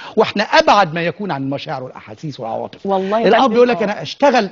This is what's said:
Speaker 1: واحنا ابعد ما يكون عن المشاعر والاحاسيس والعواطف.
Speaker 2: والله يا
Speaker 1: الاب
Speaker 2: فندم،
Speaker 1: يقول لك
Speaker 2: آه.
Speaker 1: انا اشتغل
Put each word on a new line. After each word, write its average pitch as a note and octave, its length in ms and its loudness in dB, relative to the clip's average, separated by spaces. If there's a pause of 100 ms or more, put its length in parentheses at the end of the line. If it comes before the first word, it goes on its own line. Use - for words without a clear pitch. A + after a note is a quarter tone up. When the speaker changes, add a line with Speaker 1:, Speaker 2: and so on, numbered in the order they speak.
(160)
Speaker 1:
واحنا G#3 260 2
ابعد A3 520 4
ما E3+ 80 -4
يكون F3 280 -4
عن C#3 120 -4
المشاعر C3+ 400 -6
والاحاسيس B2+ 580 -14
والعواطف. A#2 460 -8
Speaker 2:
والله G3 340 0
يا A3+ 80 2
Speaker 1:
الاب A3+ 140 4
Speaker 2:
فندم، B3+ 120 2
Speaker 1:
يقول B3 140 6
لك A#3 140 -2
Speaker 2:
آه. - 20 0
Speaker 1:
انا G3+ 180 -6
اشتغل A#3 500 2